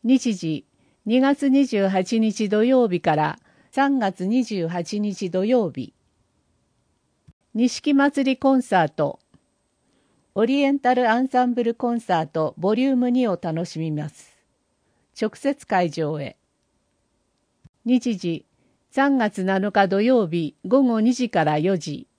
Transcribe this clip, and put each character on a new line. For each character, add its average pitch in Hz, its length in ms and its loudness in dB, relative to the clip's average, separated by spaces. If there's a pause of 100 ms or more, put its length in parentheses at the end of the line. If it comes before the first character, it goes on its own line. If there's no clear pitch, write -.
日 240 320 2
時、 160 300 -6 (420)
二 240 140 2
月 277 280 2
二 269 180 4
十 196 220 0
八 190 320 0
日 220 280 0
土 214 160 2
曜 247 240 4
日 175 120 -2
か 156 160 0
ら 151 220 -2 (320)
三 277 280 0
月 196 280 -4
二 240 180 0
十 185 240 -4
八 180 320 -6
日 202 300 -6
土 185 140 -2
曜 226 260 0
日。 127 240 -10 (1600)
西 233 260 0
木 294 140 0
祭 277 380 2
り 254 40 -2
コ 269 160 2
ン 262 100 2
サ 185 200 0
ー 151 60 0
ト。 143 320 -6 (1120)
オ 202 100 0
リ 269 180 0
エ 277 80 2
ン 285 100 0
タ 254 140 2
ル 247 160 2
ア 233 80 2
ン 262 100 0
サ 254 160 2
ン 247 100 -2
ブ 240 100 -2
ル 233 100 -2
コ 240 180 -4
ン 233 80 -4
サ 175 200 -2
ー 170 60 -4
ト 156 300 -4
ボ 190 180 0
リ 247 100 0
ュ 269 80 0
ー 262 40 0
ム 247 140 0
二 247 180 0
を 175 120 -2
楽 165 260 -4
し - 120 -12
み 160 120 -4
ま 151 180 -6
す。 - 240 -20 (880)
直 214 140 -4
接 - 320 -6
会 180 240 0
場 156 300 -6
へ。 - 160 -12 (1500)
日 240 320 0
時、 170 300 -6 (440)
三 277 280 2
月 208 260 -2
七 190 280 0
日 196 160 4
土 196 140 0
曜 233 260 2
日 160 260 -4 (120)
午 254 160 4
後 233 180 2
二 240 140 2
時 240 160 -4
か 165 140 2
ら 151 140 0
四 180 200 0
時。 147 280 -10 (120)